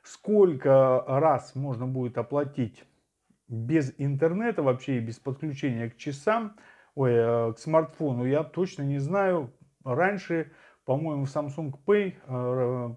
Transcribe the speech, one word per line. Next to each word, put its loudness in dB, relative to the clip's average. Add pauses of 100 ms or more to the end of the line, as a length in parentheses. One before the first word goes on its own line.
Сколько 4
раз 2
можно -6
будет -4
оплатить -4 (640)
без -2
интернета 0
вообще 0
и -2
без -6
подключения -4
к -16
часам, -4 (380)
ой, 2
э, 2
к -14
смартфону, -2
я 2
точно -6
не -2
знаю. -2 (360)
Раньше, -2 (320)
по-моему, -2
в -6
Samsung -6 (140)
Pay, 2 (100)
э, -4